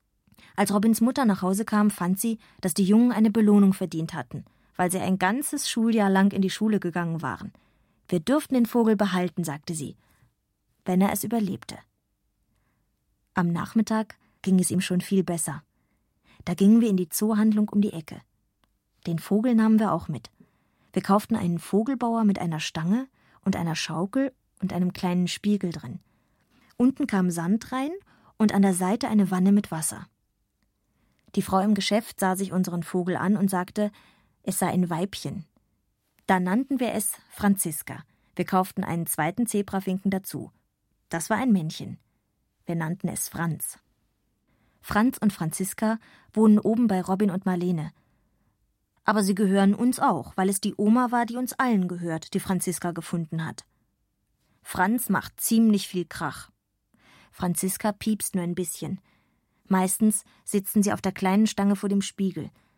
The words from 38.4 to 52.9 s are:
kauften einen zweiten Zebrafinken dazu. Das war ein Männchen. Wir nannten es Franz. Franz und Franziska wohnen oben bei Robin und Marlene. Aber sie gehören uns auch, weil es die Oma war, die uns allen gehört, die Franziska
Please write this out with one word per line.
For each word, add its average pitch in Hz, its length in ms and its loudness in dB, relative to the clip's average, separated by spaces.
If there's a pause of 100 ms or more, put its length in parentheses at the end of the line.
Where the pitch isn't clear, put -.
kauften 185 380 -2
einen 170 220 -4
zweiten 170 400 -2
Zebrafinken 196 680 -4
dazu. - 400 -8 (580)
Das 165 200 -8
war 214 80 0
ein 247 140 0
Männchen. 156 460 -2 (680)
Wir 170 100 -4
nannten 165 340 -4
es - 180 -8
Franz. - 520 -6 (1000)
Franz 226 360 0
und 208 160 0
Franziska 190 640 -4 (340)
wohnen 214 240 8
oben 226 300 2
bei 190 140 2
Robin 190 300 0
und 185 140 -4
Marlene. 175 460 -2 (1120)
Aber 208 200 0
sie 190 120 2
gehören 196 400 4
uns 247 240 0
auch, 175 360 0
weil 190 140 2
es 196 120 -2
die 202 160 -4
Oma 226 340 2
war, 240 140 0
die 233 100 -10
uns 247 180 -6
allen 220 340 2
gehört, 170 460 -6
die 196 60 0
Franziska 180 520 -4